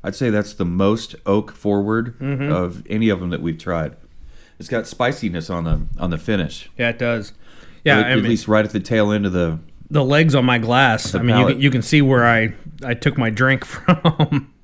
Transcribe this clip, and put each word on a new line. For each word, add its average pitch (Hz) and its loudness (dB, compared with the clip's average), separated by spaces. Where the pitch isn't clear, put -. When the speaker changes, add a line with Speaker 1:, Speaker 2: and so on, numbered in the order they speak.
Speaker 1:
I'd - -6
say 127 0
that's 104 -2
the 92 -4
most 98 0
oak 104 0
forward 107 -2
Speaker 2:
Mm-hmm. 139 -4
Speaker 1:
of 87 -4
any 110 0
of 95 0
them 87 -6
that 87 -4
we've 82 -4
tried. 82 -4
It's - -16
got 113 -4
spiciness 92 -4
on 85 -4
the, 80 0
on 90 -2
the 82 -2
finish. - -4
Speaker 2:
Yeah, 117 -2
it 113 -8
does. 117 -4
Yeah, 139 4
Speaker 1:
At, 120 4
Speaker 2:
I 123 -2
Speaker 1:
at 131 2
Speaker 2:
mean, 110 0
Speaker 1:
least 110 -2
right 107 4
at 104 -8
the 110 -2
tail 104 2
end 104 0
of 90 -2
the 82 0
Speaker 2:
the 143 2
legs 147 4
on 127 4
my 123 4
glass. 117 2
Speaker 1:
the 90 0
Speaker 2:
I - 0
mean, 120 2
you 113 4
Speaker 1:
palate. 101 4
Speaker 2:
can, 131 -4
you 143 4
can 123 0
see 147 2
where 131 4
I, 113 2
I 123 -4
took 127 -2
my 113 0
drink 127 0
<laughs> - -16
from. - 0